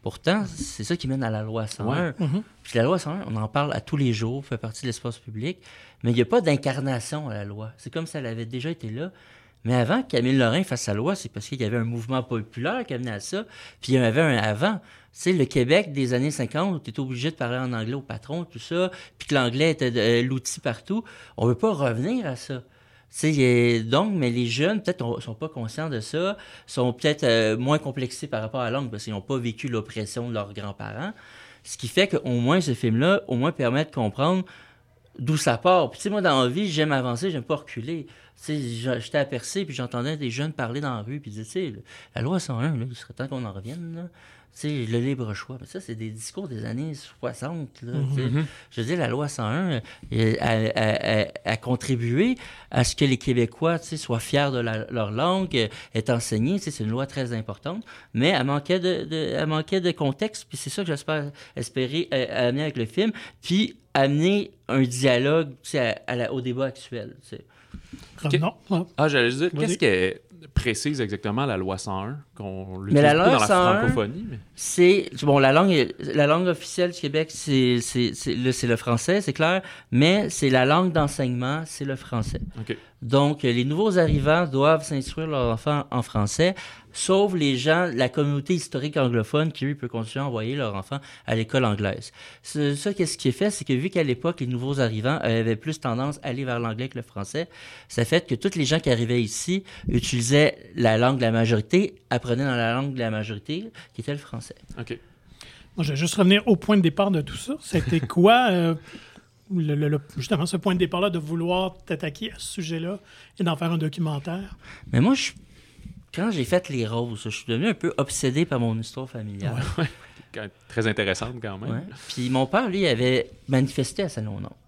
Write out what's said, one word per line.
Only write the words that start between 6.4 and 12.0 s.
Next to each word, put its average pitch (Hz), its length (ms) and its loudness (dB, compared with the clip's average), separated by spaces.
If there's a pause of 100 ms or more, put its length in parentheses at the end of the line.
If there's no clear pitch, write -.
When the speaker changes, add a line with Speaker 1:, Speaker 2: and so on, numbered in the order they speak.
Speaker 1:
à 110 40 -6
la 104 120 -6
loi. 107 320 -10
C'est - 140 -14
comme 165 140 -6
si 160 100 -14
elle 139 120 -6
avait 113 180 -6
déjà 123 240 -6
été 165 200 -8
là. 147 220 -8 (520)
Mais 117 100 2
avant 131 300 2
que - 60 -8
Camille 127 280 2
Lorrain 127 260 4
fasse 127 200 -4
sa 104 100 -2
loi, 135 220 0
c'est - 140 -12
parce - 180 -12
qu'il 131 120 -8
y 120 60 0
avait 110 120 0
un 117 60 0
mouvement 120 400 -2